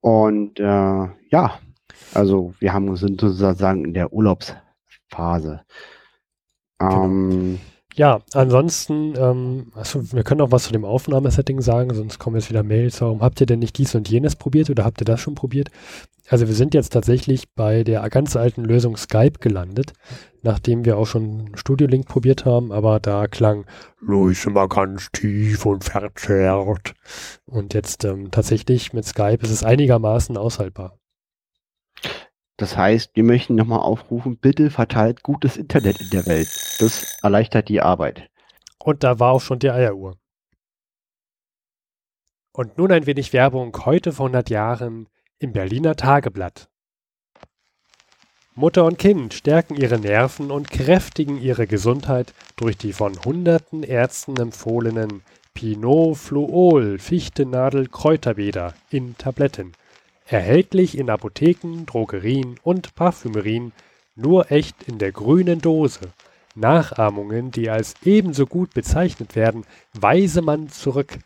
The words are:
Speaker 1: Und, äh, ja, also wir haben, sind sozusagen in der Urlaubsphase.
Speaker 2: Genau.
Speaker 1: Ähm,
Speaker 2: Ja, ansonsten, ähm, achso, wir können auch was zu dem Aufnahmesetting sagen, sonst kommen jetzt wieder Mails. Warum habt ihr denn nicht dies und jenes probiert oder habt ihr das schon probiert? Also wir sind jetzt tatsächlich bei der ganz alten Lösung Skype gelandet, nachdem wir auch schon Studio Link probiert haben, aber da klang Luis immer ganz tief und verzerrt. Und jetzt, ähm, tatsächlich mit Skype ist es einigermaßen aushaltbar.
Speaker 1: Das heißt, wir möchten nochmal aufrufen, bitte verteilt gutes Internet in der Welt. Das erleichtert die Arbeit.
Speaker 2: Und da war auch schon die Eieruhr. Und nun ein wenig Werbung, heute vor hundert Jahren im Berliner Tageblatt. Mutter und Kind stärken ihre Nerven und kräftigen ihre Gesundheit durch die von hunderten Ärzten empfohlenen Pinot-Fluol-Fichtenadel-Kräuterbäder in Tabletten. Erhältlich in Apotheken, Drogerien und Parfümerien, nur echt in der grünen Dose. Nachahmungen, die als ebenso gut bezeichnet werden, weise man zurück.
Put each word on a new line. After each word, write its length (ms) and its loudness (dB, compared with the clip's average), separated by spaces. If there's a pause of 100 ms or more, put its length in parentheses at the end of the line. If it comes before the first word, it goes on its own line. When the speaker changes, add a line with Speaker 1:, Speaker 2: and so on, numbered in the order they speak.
Speaker 1:
Und, 580 2
äh, 500 2 (220)
ja, 300 2 (520)
also 460 2
wir 140 0
haben, 240 -2
sind 240 -2
sozusagen 640 2
in 100 -6
der 180 -2
Urlaubsphase. 1500 -4 (1160)
Speaker 2:
Genau. 260 2
Speaker 1:
Ähm, 560 0 (340)
Speaker 2:
Ja, 280 4 (120)
ansonsten, 840 2
ähm, 580 -2
achso, 380 -8
wir 100 0
können 180 0
auch 120 4
was 120 4
zu 80 -8
dem 120 0
Aufnahmesetting 760 0
sagen, 320 0
sonst 280 -8
kommen 160 -4
jetzt 120 -2
wieder 140 0
Mails. 380 0
Warum 200 -2
habt 200 2
ihr 60 6
denn 120 2
nicht 200 -4
dies 180 0
und 120 -2
jenes 280 2
probiert 340 0
oder 140 0
habt 180 -2
ihr 20 -2
das 160 0
schon 140 -8
probiert? 360 -4 (580)
Also 180 4
wir 80 0
sind 180 2
jetzt 200 2
tatsächlich 600 0
bei 300 0
der 260 0
ganz 280 0
alten 280 0
Lösung 320 2
Skype 440 2
gelandet, 540 -4 (480)
nachdem 420 0
wir 120 2
auch 100 0
schon 500 -4
Studio 320 2
Link 180 2
probiert 380 2
haben, 260 2
aber 300 2
da 260 -2
klang 400 0 (320)
Luis 480 2
immer 220 2
ganz 420 -2
tief 560 -2
und 160 0
verzerrt. 1120 -2 (500)
Und 300 -6
jetzt, 300 -4
ähm, 260 -4
tatsächlich 600 0
mit 120 -6
Skype 380 -2
ist 80 -4
es 140 -2
einigermaßen 720 2
aushaltbar. 600 -6 (1600)
Speaker 1:
Das 200 -6
heißt, 400 2
wir 80 4
möchten 300 4
nochmal 260 2
aufrufen, 560 -4
bitte 340 2
verteilt 520 0
gutes 340 -2
Internet 460 0
in 80 -10
der 160 -2
Welt. 220 0 (300)
Das 440 -2
erleichtert 480 2
die 100 0
Arbeit. 480 -2 (500)
Speaker 2:
Und 240 -2
da 160 2
war 140 4
auch 80 2
schon 180 -6
die 120 0
Eieruhr. 480 -2 (2250)
Und 240 -8
nun 160 2
ein 140 4
wenig 260 -4
Werbung, 420 2 (120)
heute 260 0
vor 140 -4
hundert 240 -2
Jahren 580 -4 (300)
im 160 -8
Berliner 420 -2
Tageblatt. 720 -2 (1900)
Mutter 300 4
und 140 2
Kind 340 2
stärken 440 0
ihre 220 0
Nerven 520 0
und 200 -6
kräftigen 680 0
ihre 260 0
Gesundheit 680 -2 (220)
durch 200 -2
die 160 -8
von 320 -4
hunderten 600 0
Ärzten 520 -2
empfohlenen 840 -4 (320)
Pinot-Fluol-Fichtenadel-Kräuterbäder 3250 0 (160)
in 260 -6
Tabletten. 560 -4 (540)
Erhältlich 720 2
in 120 -4
Apotheken, 760 -2
Drogerien 760 -4
und 320 -4
Parfümerien, 800 -4 (420)
nur 380 2
echt 320 -2
in 140 -10
der 120 -2
grünen 500 2
Dose. 520 0 (420)
Nachahmungen, 960 0
die 180 -4
als 360 -4
ebenso 420 4
gut 260 -4
bezeichnet 640 -2
werden, 300 0 (280)
weise 480 2
man 280 -2
zurück. 580 -6